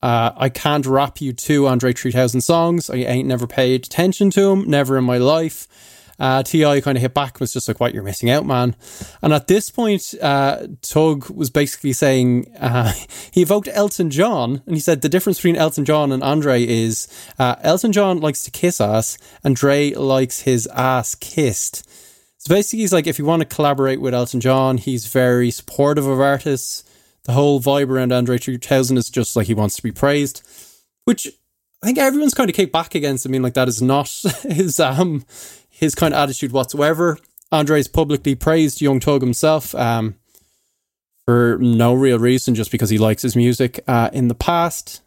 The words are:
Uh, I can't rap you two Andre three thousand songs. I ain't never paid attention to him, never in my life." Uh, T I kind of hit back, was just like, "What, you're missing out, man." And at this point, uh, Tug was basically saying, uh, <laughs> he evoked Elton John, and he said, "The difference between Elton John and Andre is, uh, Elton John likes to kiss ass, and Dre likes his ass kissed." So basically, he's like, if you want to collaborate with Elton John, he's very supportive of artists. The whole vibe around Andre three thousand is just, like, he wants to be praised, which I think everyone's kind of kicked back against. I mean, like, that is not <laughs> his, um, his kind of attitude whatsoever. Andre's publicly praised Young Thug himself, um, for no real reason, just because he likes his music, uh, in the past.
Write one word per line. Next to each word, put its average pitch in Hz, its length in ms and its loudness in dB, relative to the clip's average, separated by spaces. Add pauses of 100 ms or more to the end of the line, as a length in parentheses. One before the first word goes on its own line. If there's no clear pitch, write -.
Uh, 120 360 0
I 131 100 -2
can't 147 380 -2
rap 135 340 0
you 135 140 -6
two 139 340 0
Andre 127 240 2
three 123 200 -4
thousand 123 300 0
songs. 170 480 0
I - 60 -6
ain't 127 320 -2
never 120 200 -2
paid 127 380 0
attention 190 460 0
to 196 180 4
him, 196 200 0
never 139 280 2
in 127 60 2
my 123 140 2
life." 156 500 0 (500)
Uh, 131 260 0
T 156 220 2
I 143 160 4
kind 135 160 0
of 120 40 0
hit 127 120 -2
back, 139 260 -4
was 127 140 -4
just - 140 -6
like, 110 120 -6
"What, 120 140 0
you're 107 100 -8
missing 101 260 -4
out, 143 160 2
man." 123 300 0 (460)
And 151 120 2
at 143 140 -2
this 202 220 0
point, 214 520 -2
uh, 139 460 0 (140)
Tug 151 480 0
was 143 200 -4
basically 143 440 -2
saying, 123 680 2
uh, 120 320 0 (220)
<laughs> - 180 -18
he 180 100 4
evoked 196 300 0
Elton 202 380 0
John, 139 560 0
and 170 100 -4
he 156 60 -2
said, 151 200 0
"The 160 60 -2
difference 185 300 0
between 170 180 2
Elton 156 300 0
John 151 260 2
and 131 100 -2
Andre 135 440 2
is, 113 420 -2 (300)
uh, 123 240 0
Elton 185 320 2
John 185 260 2
likes 151 240 -2
to - 80 -14
kiss - 300 -2
ass, 110 360 0 (280)
and 139 100 2
Dre 139 380 2
likes 131 480 -2
his 120 260 0
ass 127 480 -2
kissed." - 720 -4 (500)
So - 160 0
basically, 208 260 0
he's 196 140 0
like, 160 140 2
if 156 120 -4
you 143 60 -4
want 165 160 2
to - 140 -6
collaborate 135 440 0
with 131 140 -4
Elton 123 260 -2
John, 131 380 2
he's 117 300 -4
very 123 440 2
supportive 143 560 0
of 131 140 0
artists. 139 640 -2 (380)
The 123 100 -2
whole 143 280 2
vibe 139 280 0
around 127 220 0
Andre 123 260 2
three 123 200 -6
thousand 131 400 2
is 120 120 -2
just, - 280 -2
like, 104 100 0
he 110 60 0
wants 104 240 -2
to - 60 -14
be 113 80 -6
praised, 143 500 0 (640)
which - 220 0 (540)
I - 40 -6
think 254 120 0
everyone's 277 360 2
kind 240 160 0
of 165 80 -4
kicked 190 160 0
back 165 200 -2
against. 143 320 -2
I 135 40 -8
mean, 131 120 0
like, 123 120 0
that 127 160 2
is 113 120 -2
not 135 260 2
<laughs> - 360 -4
his, 180 360 -2
um, 147 460 0 (440)
his - 260 -2
kind 156 180 2
of - 60 0
attitude 135 340 -4
whatsoever. 151 640 0 (340)
Andre's 151 360 2
publicly 147 480 0
praised 160 460 0
Young 139 200 2
Thug 143 200 2
himself, 139 540 0
um, 117 400 -2 (1120)
for 120 340 4
no 117 340 4
real 127 260 4
reason, 123 360 2
just 107 160 -4
because 117 180 -2
he 110 80 2
likes 110 240 2
his 123 140 -2
music, 120 500 0
uh, 117 280 0
in 123 160 0
the 117 60 -2
past. - 720 -4